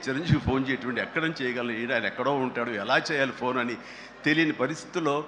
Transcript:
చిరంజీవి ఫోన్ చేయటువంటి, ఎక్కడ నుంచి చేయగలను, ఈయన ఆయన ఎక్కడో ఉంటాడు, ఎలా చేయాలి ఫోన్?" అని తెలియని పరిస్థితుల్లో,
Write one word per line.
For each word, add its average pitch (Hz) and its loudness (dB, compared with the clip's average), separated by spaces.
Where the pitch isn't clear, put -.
చిరంజీవి 151 2
ఫోన్ 131 0
చేయటువంటి, 120 -2
ఎక్కడ 127 -2
నుంచి 160 -2
చేయగలను, 120 -2
ఈయన 117 -2
ఆయన 113 2
ఎక్కడో 127 0
ఉంటాడు, 123 -2
ఎలా 113 2
చేయాలి 143 2
ఫోన్?" 123 0
అని 120 0
తెలియని 156 6
పరిస్థితుల్లో, 151 0